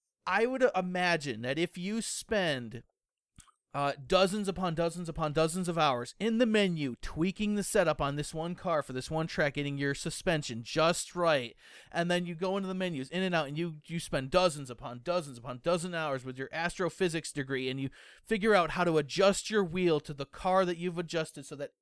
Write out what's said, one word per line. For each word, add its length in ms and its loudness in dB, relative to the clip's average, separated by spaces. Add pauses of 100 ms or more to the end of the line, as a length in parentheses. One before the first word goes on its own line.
(260)
I 200 2
would 180 2 (100)
imagine 680 0
that 160 -2
if 200 -2
you 240 -2
spend, 800 -2 (920)
uh, 180 0 (140)
dozens 420 4
upon 260 -2
dozens 320 -2
upon 280 -2
dozens 340 2
of 80 -2
hours 420 2
in 200 0
the 80 8
menu 560 2
tweaking 540 0
the 60 0
setup 380 2
on 160 0
this 160 -6
one 220 -6
car 280 -2
for 120 -12
this 160 -6
one 160 -2
track, 260 0
getting 240 -4
your 180 0
suspension 680 -4
just 520 0
right, 400 2 (380)
and 180 0
then 140 2
you 100 -6
go 220 -2
into 120 -2
the 60 -4
menus, 360 -4
in 120 -2
and 120 0
out, 120 2
and 120 -6
you, 160 -4 (100)
you 160 -6
spend 300 -4
dozens 400 2
upon 340 -12
dozens 320 -2
upon 260 -10
dozen 320 0
hours 300 -2
with 140 -10
your 140 -6
astrophysics 800 -2
degree, 360 -4
and 100 -4
you 120 -4 (340)
figure 300 2
out 160 4
how 140 0
to 120 4
adjust 540 4
your 140 2
wheel 360 2
to 140 -10
the 100 -8
car 400 2
that 140 -2
you've 180 -4
adjusted 480 -4
so 100 -12
that 280 -10